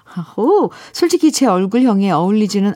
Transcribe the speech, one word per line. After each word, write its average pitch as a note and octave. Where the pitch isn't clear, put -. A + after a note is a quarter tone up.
오, C#4
솔직히 D#4+
제 C4+
얼굴형에 G3
어울리지는 G3